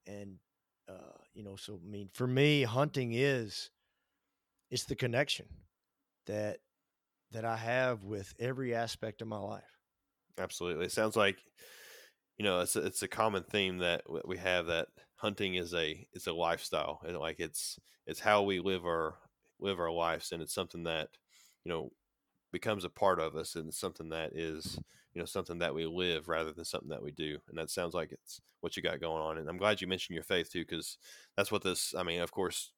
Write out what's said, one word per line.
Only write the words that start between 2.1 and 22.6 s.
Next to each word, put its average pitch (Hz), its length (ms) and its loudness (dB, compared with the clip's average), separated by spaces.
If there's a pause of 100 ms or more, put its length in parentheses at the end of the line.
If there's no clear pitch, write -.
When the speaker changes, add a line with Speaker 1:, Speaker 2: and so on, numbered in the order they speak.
Speaker 1:
for 127 140 0
me, 143 360 8
hunting 123 500 2
is, 123 580 2 (1000)
it's 123 160 -2
the 131 100 -2
connection 127 520 0 (800)
that, 104 300 -2 (760)
that 117 140 -6
I 113 100 0
have 117 480 2
with 98 360 -6
every 123 360 0
aspect 113 460 -4
of 110 80 -6
my 104 100 -4
life. 104 240 -6 (760)
Speaker 2:
Absolutely. 87 500 -2
It - 40 -2
sounds 110 240 2
like, 101 220 6 (1000)
you 104 60 -2
know, 95 160 6
it's 90 160 2
a, 95 100 2
it's - 160 -2
a 101 60 -2
common 104 360 2
theme 92 340 2
that 87 260 2
w-, 80 220 -6
we 90 120 -4
have, 90 280 2
that 82 240 2 (260)
hunting 98 400 0
is 87 180 -2
a, 82 380 0
it's - 160 -8
a 85 60 -2
lifestyle, 82 720 0
and, 87 100 -4
like, 76 220 -4
it's, - 400 -4 (260)
it's - 140 -6
how 104 240 8
we 98 160 4
live 90 260 0
our, 82 300 2 (460)
live 95 180 0
our 85 120 2
lives. 82 420 2
And 85 80 -4
it's 76 120 -4
something 87 300 -2
that, 80 240 0 (560)
you - 80 -4
know, 82 220 -2 (580)
becomes 98 320 -2